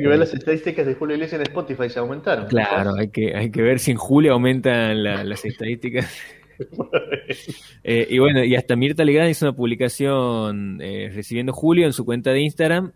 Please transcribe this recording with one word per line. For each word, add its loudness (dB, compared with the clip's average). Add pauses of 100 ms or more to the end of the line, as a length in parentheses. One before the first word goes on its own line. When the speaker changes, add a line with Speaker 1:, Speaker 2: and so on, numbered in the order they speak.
Speaker 1:
que 2
ver 6
Speaker 2:
Eh, 6
Speaker 1:
las 2
estadísticas -2
de 0
Julio -4
Iglesias -4
en -2
Spotify, -6
si -8
aumentan, -4
Speaker 2:
Claro, 2
Speaker 1:
capaz. -2
Speaker 2:
hay -2
que, -2
hay -2
que -2
ver 4
si 0
en -2
julio 4
aumentan 2
la, -2
las -6
estadísticas. -6 (460)
Speaker 1:
<laughs> -12 (1080)
Speaker 2:
Eh, 0
y 2
bueno, 4
y 4
hasta 0
Mirta 0
Legrand 4
hizo 0
una -2
publicación, -2
eh, -8
recibiendo -6
Julio 4
en 2
su -6
cuenta -2
de 2
Instagram, 0